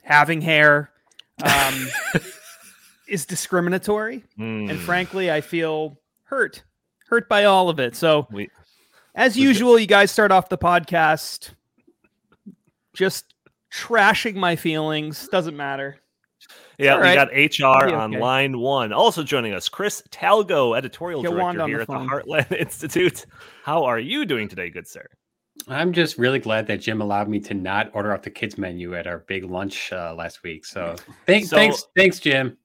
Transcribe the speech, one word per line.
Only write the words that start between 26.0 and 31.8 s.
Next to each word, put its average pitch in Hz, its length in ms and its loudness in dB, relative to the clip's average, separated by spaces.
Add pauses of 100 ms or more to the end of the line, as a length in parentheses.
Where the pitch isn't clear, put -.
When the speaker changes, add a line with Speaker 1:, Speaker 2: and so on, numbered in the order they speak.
Speaker 3:
really 127 220 2
glad 110 280 -2
that 104 100 -4
Jim 110 240 -4
allowed 104 280 -2
me 104 120 -2
to 104 120 -10
not 98 400 -4
order 104 200 -4
off 92 100 -8
the 104 80 -12
kids 110 260 -10
menu 87 380 -10
at 85 120 -8
our 85 120 -10
big 95 240 -10
lunch, 95 500 -10
uh, 85 240 -10
last 85 260 -12
week. 82 220 -14
So 85 300 -10 (320)
thank-, 202 180 2
Speaker 2:
So - 100 -6
Speaker 3:
thanks, 214 300 2 (100)